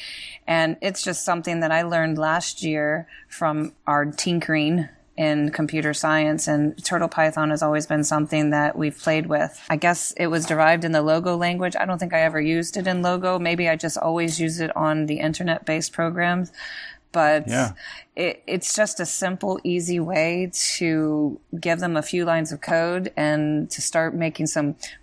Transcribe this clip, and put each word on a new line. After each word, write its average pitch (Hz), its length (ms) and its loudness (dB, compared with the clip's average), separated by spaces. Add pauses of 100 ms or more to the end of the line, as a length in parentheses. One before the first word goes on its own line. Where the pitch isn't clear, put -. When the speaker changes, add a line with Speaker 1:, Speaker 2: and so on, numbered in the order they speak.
(460)
Speaker 1:
And 160 360 0
it's 190 220 -4
just 180 220 -4
something 170 360 -2
that 160 100 2
I 160 100 4
learned 165 380 0
last 160 440 -2
year 156 440 -2 (200)
from 156 460 -2 (140)
our 147 180 2
tinkering 156 840 0 (280)
in 151 320 2
computer 151 460 -2
science, 156 520 2
and 151 380 0
Turtle 170 220 0
Python 156 420 2
has 151 140 0
always 151 240 0
been 151 160 0
something 151 480 0
that 147 260 2
we've 151 220 -2
played 156 260 0
with. 156 420 -2
I 170 80 4
guess 175 360 2
it 175 160 0
was 165 180 0
derived 165 400 4
in 160 60 -2
the 156 100 4
Logo 165 340 2
language. 175 400 0
I - 100 0
don't 185 120 -2
think 175 160 -4
I 165 80 4
ever 160 180 2
used 165 380 0
it 185 80 -2
in 185 160 0
Logo. 180 380 2
Maybe 175 280 0
I 160 80 4
just 160 220 -4
always 165 420 0
used 165 220 0
it 160 160 -2
on 156 300 2
the 151 120 -2
internet-based 160 720 -2
programs. 175 600 0 (600)
But 151 360 4
Speaker 2:
Yeah. 117 240 0 (440)
Speaker 1:
it, - 300 -4
it's - 300 -2
just 214 240 0
a 170 80 -2
simple, 185 560 -2
easy 175 360 0
way 170 520 0 (260)
to 156 640 0 (180)
give 165 200 0
them 170 180 0
a 151 60 0
few 175 200 -2
lines 165 280 0
of 147 100 -8
code 175 560 0
and 151 540 0
to - 100 -8
start 160 320 0
making 160 320 -2
some 147 300 -2 (280)